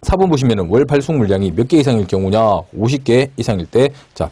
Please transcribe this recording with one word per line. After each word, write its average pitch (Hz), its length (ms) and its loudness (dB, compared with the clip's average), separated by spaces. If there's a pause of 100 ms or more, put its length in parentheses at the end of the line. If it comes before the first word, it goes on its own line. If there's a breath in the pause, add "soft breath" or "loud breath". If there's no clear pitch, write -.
사 - 160 -2
번 185 120 2
보시면은 120 400 0
월 123 160 2
발송 143 320 -2
물량이 98 380 0
몇 117 120 0
개 170 120 2
이상일 123 260 0
경우냐, 95 340 -2 (380)
오십 131 280 -2
개 131 320 2
이상일 104 280 -4
때, 127 240 0 (240 loud breath)
자, - 180 -6